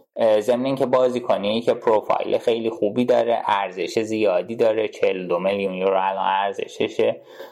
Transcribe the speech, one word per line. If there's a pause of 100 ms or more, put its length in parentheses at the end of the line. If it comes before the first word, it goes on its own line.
(160)
اه،
ضمن
اینکه
بازیکنی
که
پروفایل
خیلی
خوبی
داره،
ارزش
زیادی
داره،
چهل
و
دو
میلیون
یورو
الان
ارزششه (300)